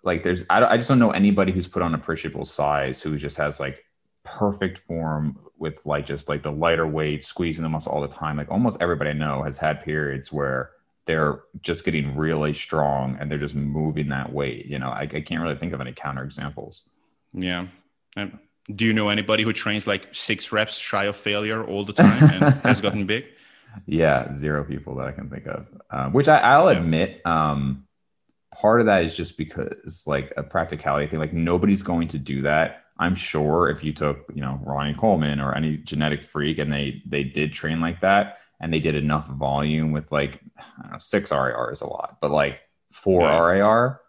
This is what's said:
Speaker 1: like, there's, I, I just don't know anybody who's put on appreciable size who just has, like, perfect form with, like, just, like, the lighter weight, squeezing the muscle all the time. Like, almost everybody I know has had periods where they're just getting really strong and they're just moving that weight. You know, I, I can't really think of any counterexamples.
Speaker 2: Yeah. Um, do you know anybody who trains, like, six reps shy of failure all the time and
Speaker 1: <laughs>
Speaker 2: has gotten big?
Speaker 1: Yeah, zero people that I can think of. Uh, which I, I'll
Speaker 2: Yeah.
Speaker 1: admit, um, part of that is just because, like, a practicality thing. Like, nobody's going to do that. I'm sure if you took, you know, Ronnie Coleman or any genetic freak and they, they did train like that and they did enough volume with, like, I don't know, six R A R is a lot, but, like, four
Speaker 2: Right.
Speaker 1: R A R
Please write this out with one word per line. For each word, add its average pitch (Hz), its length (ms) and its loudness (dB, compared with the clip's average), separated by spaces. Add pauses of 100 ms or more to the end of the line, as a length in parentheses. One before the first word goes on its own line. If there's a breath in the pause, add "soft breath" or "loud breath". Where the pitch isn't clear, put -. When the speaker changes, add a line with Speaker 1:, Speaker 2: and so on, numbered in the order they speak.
Speaker 1:
like, 87 200 0
there's, 90 260 0
I, 85 160 6
I 113 120 4
just 120 120 -2
don't 135 80 6
know 117 140 6
anybody 98 400 4
who's 92 160 -2
put 90 160 -2
on 82 100 0
appreciable 76 520 -6
size 71 580 -2
who 78 140 -4
just 71 200 -8
has, 73 220 -4
like, 69 260 -8 (380)
perfect 98 560 -2
form 78 580 -4 (220)
with, 80 260 -8
like, 73 220 -2
just, 71 200 -8
like, 73 140 -4
the 76 100 -6
lighter 82 360 2
weight, 76 360 -4
squeezing 82 380 -4
the 80 80 -2
muscle 78 220 -4
all 71 100 -4
the 71 60 -6
time. 76 300 -6
Like, 73 120 -6
almost 117 320 0
everybody 76 300 0
I - 20 -4
know 73 300 -2
has 73 160 -6
had 76 240 -2
periods 73 500 -4
where 67 380 -4 (340)
they're 78 360 2 (200)
just - 240 -4
getting 73 300 0
really 76 360 0
strong 71 680 0
and 73 100 -6
they're 73 80 -4
just 71 160 -6
moving 73 560 -2
that 67 240 -6
weight. 65 320 -4
You 69 140 -6
know, 65 100 -6
I, - 120 -6
I 71 200 -6
can't 82 220 -6
really 78 120 -2
think 73 180 -8
of 69 80 -8
any 64 120 -10
counterexamples. 71 880 -10 (520)
Speaker 2:
Yeah. 90 340 -4 (500)
Um, 101 220 -10 (340)
do 104 120 -2
you 110 80 4
know 107 160 0
anybody 107 340 2
who 110 100 0
trains, 104 320 -4
like, 101 300 -2
six - 360 -4
reps 110 280 -2
shy 101 260 -2
of 101 100 -2
failure 107 480 -4
all 98 220 -4
the 104 80 -8
time 113 300 6
and 147 320 6
Speaker 1:
<laughs> - 80 -10
Speaker 2:
has 120 180 4
gotten 101 240 -2
big? 110 200 -2 (600 loud breath)
Speaker 1:
Yeah, 71 480 2
zero 73 300 -2
people 67 320 -8
that 65 120 -6
I 69 40 -8
can 67 180 -12
think 67 160 -14
of. - 220 -10 (240)
Uh, 67 180 -4
which 131 180 4
I, 151 120 8
I'll 156 340 8
Speaker 2:
Yeah. 92 60 4
Speaker 1:
admit, 82 440 0
um, 71 640 0 (680)
part 113 280 4
of 110 40 4
that 98 200 6
is 80 100 -6
just 82 220 -8
because, - 680 -10
like, 69 320 -2
a 76 60 -6
practicality 76 640 -2
thing. 78 120 -4
Like, 78 140 -4
nobody's 87 480 2
going 85 280 -2
to 78 100 -6
do 67 240 -6
that. 76 400 2 (160)
I'm 90 160 2
sure 78 540 2
if 73 140 -4
you 76 100 -2
took, 73 320 -4 (100)
you 71 60 -6
know, 67 200 -6
Ronnie 71 320 -4
Coleman 78 460 2
or 69 160 -2
any 76 220 -2
genetic 76 440 -2
freak 76 380 -4
and 73 120 -2
they, 71 340 -4
they 71 180 -2
did 73 300 -2
train 80 280 -4
like 85 200 -4
that 101 380 2 (200 loud breath)
and 82 120 -4
they 80 100 2
did 78 120 0
enough 73 340 0
volume 71 640 -2
with, 73 180 -6
like, 71 280 -2 (180)
I - 260 -20
don't - 80 -18
know, - 80 -14
six - 320 -2
R 65 200 2
A 58 40 -6
R 60 160 -4
is - 100 -10
a - 60 -8
lot, - 340 -10
but, 73 80 0
like, 71 300 0 (320)
four 92 300 2
Speaker 2:
Right. 78 140 6
Speaker 1:
R 85 200 6
A 98 60 4
R 117 480 4